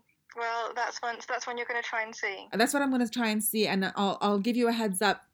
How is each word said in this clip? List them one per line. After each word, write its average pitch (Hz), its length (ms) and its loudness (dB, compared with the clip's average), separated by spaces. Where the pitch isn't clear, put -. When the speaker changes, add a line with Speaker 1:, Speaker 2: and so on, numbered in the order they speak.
Speaker 1:
Well, 233 380 -4
that's 233 260 -4
one, 233 160 -4
that's 240 180 -4
one 247 100 -6
you're 240 100 -6
gonna 240 160 -2
try 233 200 -4
and 226 120 -8
see. 196 380 -6
Speaker 2:
That's 262 220 2
what 285 80 2
I'm 269 80 2
gonna 247 180 2
try 233 200 0
and 214 140 0
see. 214 240 2
And 190 300 2
I'll, 196 240 2
I'll 202 180 4
give 220 180 2
you 240 120 4
a 233 40 4
heads 220 280 0
up 196 220 2